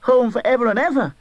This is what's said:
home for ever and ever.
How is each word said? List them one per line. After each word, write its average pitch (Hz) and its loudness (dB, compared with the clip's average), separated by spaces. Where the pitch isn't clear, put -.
home 254 2
for 208 -6
ever 247 0
and 208 0
ever. 269 -2